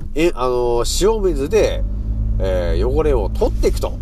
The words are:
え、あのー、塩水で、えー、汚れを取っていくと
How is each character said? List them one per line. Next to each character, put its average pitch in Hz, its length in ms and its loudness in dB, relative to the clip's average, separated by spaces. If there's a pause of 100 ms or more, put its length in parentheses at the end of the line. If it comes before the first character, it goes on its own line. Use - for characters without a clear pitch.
(160)
え、 165 200 2
あ 123 120 0
の 120 380 0
ー、 208 280 2
塩 214 80 -2
水 151 280 0
で、 165 340 2 (560)
え 90 380 0
ー、 101 100 2
汚 143 160 2
れ 151 100 2
を 104 140 0
取 - 240 0
っ - 20 -2
て - 140 2
い - 60 2
く - 80 -2
と - 200 -4